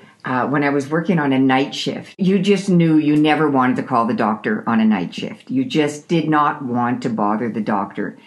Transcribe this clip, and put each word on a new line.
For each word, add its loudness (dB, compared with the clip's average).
uh, -2
when 0
I 0
was -2
working 0
on 0
a 2
night 2
shift. -8
You 2
just 0
knew 4
you 2
never 2
wanted 2
to -4
call 0
the -2
doctor -2
on 2
a 4
night 0
shift. -12
You -2
just -2
did 0
not 0
want -2
to -2
bother -2
the -4
doctor -4